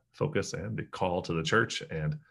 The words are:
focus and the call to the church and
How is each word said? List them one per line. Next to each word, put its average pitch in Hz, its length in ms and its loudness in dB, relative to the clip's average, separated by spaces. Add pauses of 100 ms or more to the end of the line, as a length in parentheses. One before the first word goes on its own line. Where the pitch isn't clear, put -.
(140)
focus - 400 0
and 110 240 -4
the - 60 -4
call 90 400 0
to 90 100 -2
the 82 100 2
church 107 480 2
and 78 260 0 (140)